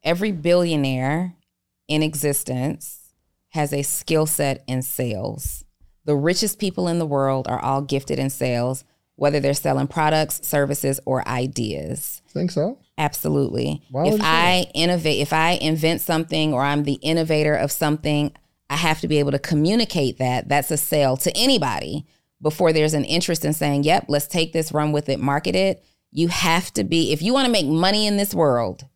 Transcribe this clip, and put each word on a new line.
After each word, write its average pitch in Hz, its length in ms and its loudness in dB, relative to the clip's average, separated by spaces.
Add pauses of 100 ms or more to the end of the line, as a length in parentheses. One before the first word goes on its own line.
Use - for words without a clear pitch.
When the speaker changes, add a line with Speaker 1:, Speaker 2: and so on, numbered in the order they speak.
Speaker 1:
Every 180 300 0
billionaire 160 1000 2 (540)
in 151 140 2
existence 143 1080 -4 (380)
has 147 220 -2
a 143 100 -2
skill 156 440 0
set 143 400 -2
in 127 160 -2
sales. - 840 -6 (400)
The 147 120 2
richest 180 420 0
people 185 300 -2
in 170 100 0
the 160 80 0
world 135 420 0
are 123 120 -4
all 135 220 -2
gifted 135 360 -2
in 135 120 -2
sales, 127 540 -2 (320)
whether 143 240 2
they're 139 140 2
selling 135 320 0
products, 156 600 0
services, 139 580 0
or 131 240 -2
ideas. 123 1000 -6
Speaker 2:
Think 175 220 -2
so? 196 280 -2 (200)
Speaker 1:
Absolutely. 147 920 -2
Speaker 2:
Why 139 160 -2
Speaker 1:
If 214 60 4
Speaker 2:
would 214 80 2
you - 40 0
say 160 60 2
Speaker 1:
I 175 340 4
Speaker 2:
that? - 100 -10
Speaker 1:
innovate, 160 460 2
if 143 120 0
I 160 200 4
invent 160 480 0
something 156 520 0
or 131 100 0
I'm 147 220 0
the 139 100 0
innovator 156 600 2
of 143 160 0
something, 151 600 0 (380)
I 143 60 -2
have 160 240 0
to 170 80 -4
be 151 100 2
able 143 140 2
to 143 60 0
communicate 165 800 0
that. 127 300 0
That's 143 220 0
a 156 60 0
sale 139 420 2
to - 180 -2
anybody 139 720 0 (340)
before 160 320 2
there's 156 220 4
an 143 100 0
interest 165 400 0
in 151 80 0
saying, 143 320 0
"Yep, 170 240 2
let's 147 180 0
take 165 260 -2
this, 160 200 -4
run 151 200 0
with 147 160 -2
it, 135 120 -2
market 139 340 -2
it." 190 300 0 (260)
You 165 180 0
have 170 460 0
to 214 100 -2
be, 165 280 0
if 151 100 -2
you 220 100 0
wanna 262 180 2
make 190 160 0
money 190 400 2
in 202 100 0
this 202 180 -2
world 120 600 0